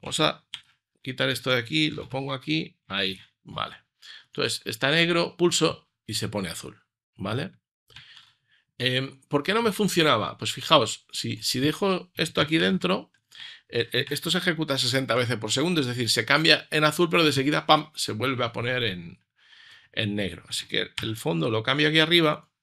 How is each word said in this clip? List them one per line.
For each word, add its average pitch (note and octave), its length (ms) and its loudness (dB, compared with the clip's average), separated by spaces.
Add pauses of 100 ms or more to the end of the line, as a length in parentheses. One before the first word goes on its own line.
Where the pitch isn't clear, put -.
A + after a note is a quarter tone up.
Vamos - 200 -6
a D3+ 260 0 (560)
quitar C3 260 -4
esto C3 220 -2
de B2 80 2
aquí, D3+ 320 -2
lo - 180 -10
pongo C3+ 240 -8
aquí, D#3 460 -6 (100)
ahí, F#2+ 320 -4 (240)
vale. - 320 -8 (500)
Entonces, - 380 -4
está A#2 260 -2
negro, E3+ 460 2
pulso - 520 0 (160)
y - 100 -8
se G#2+ 140 -4
pone G2 200 -4
azul, - 340 -14 (320)
¿vale? A#2+ 380 -6 (1300)
Em, B2+ 500 -2
¿por C#3+ 160 0
qué F#3+ 100 0
no A3+ 80 2
me A3+ 80 2
funcionaba? D#3 640 2
Pues - 160 -4
fijaos, - 600 2
si, A#2 320 -6
si - 160 -2
dejo F3 560 0
esto E3 240 -2
aquí D#3+ 180 2
dentro, F#3 540 0 (560)
eh, A#2 240 -4
eh, B2 180 0
esto D3 200 -4
se F3+ 80 0
ejecuta D#3 400 -2
sesenta B2+ 360 0
veces A#2+ 240 0
por A2 120 -6
segundo, D#3 300 0
es C3 60 0
decir, A#2+ 220 -4
se A2+ 160 2
cambia D3+ 460 4
en D3+ 140 2
azul, D#3 260 2
pero E3+ 140 4
de D3+ 80 4
seguida, C#3+ 340 0
¡pam!, D#3 280 4
se - 180 -6
vuelve B2 320 -2
a A2+ 80 -4
poner A#2+ 320 -2
en, F2 340 -6 (720)
en G#2 220 -2
negro. F#2+ 340 -6
Así - 180 -8
que - 240 -4 (120)
el A2+ 140 -4
fondo D#3+ 340 -2
lo A2 120 0
cambio D3 260 2
aquí D#3 100 2
arriba D#3+ 500 4 (140)